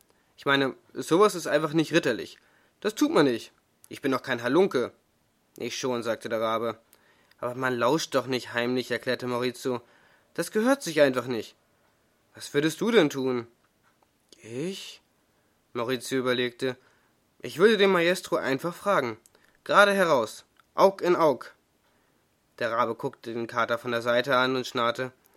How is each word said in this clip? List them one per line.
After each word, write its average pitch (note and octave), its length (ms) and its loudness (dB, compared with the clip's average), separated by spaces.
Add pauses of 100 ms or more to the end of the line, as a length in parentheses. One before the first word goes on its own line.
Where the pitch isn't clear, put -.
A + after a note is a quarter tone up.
(380)
„Ich - 100 -10
meine, C#3 260 2 (200)
sowas F3+ 420 2
ist D#3 100 -8
einfach D3+ 280 0
nicht D3+ 200 2
ritterlich. B2+ 460 0 (400)
Das G#3+ 160 -4
tut D4+ 160 2
man E3+ 140 6
nicht. A#2 260 -2 (380)
Ich - 120 -16
bin C3+ 100 -2
doch B2+ 120 -2
kein A#2+ 180 -4
Halunke.“ C3 500 0 (680)
„Ich - 200 -8
schon“, B2 240 -4
sagte A2 280 -6
der A2 120 -4
Rabe. A2+ 380 -2 (600)
„Aber B2 140 -6
man B2+ 240 -2
lauscht C3+ 380 0
doch A#2+ 100 0
nicht B2 280 -6
heimlich“, B2 360 -2
erklärte B2 380 -4
Maurizio. B2 540 -4 (520)
„Das - 160 -6
gehört B3+ 320 0
sich D#3 200 -2
einfach B2+ 260 2
nicht.“ A2+ 280 -6 (800)
„Was - 220 -10
würdest D#3 260 -2
du G#3+ 80 0
denn E3+ 220 4
tun?“ B2+ 340 -4 (960)
„Ich?“ C#3 600 -12 (720)
Maurizio A#2+ 440 -4
überlegte. B2 580 -2 (640)
„Ich B2 200 -8
würde G#3+ 180 6
den G3 140 4
Maestro F3 460 0
einfach C3+ 360 -4
fragen. C#3+ 460 -2 (440)
Gerade G3 300 4
heraus. D#3+ 500 0 (300)
Aug F#3+ 300 4
in F3 120 4
Aug.“ D3+ 380 2 (1040)
Der A2+ 140 -4
Rabe A#2 240 0
guckte - 360 -8
den A#2 140 -6
Kater A#2 320 0
von B2 140 -6
der A#2 100 0
Seite B2 360 2
an C3 180 2
und B2+ 100 -4
schnarrte: B2 460 -2 (260)